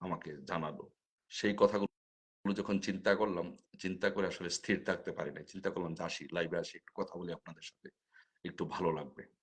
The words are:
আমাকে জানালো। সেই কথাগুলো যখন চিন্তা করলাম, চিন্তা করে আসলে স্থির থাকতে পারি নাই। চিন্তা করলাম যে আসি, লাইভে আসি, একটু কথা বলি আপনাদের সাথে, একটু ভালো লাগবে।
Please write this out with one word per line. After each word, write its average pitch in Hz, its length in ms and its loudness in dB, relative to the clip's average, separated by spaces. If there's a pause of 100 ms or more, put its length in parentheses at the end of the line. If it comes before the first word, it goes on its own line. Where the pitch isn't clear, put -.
আমাকে 90 260 -4 (180)
জানালো। 78 360 -2 (540)
সেই 104 240 4
কথাগুলো 101 280 6 (680)
যখন 98 160 4 (100)
চিন্তা 98 340 4
করলাম, 90 260 2 (360)
চিন্তা 92 320 0
করে 98 180 2
আসলে 87 260 -4
স্থির 95 200 2 (100)
থাকতে - 300 0
পারি 71 180 -2
নাই। 78 160 -10
চিন্তা 98 220 -4
করলাম 87 240 -2
যে 85 100 -4
আসি, - 160 -6 (120)
লাইভে 85 260 0
আসি, - 180 -8
একটু - 200 -20
কথা - 200 -4
বলি 87 180 -4
আপনাদের - 300 -14
সাথে, - 200 -16 (600)
একটু - 140 -6 (120)
ভালো 87 240 4
লাগবে। - 240 -10 (200)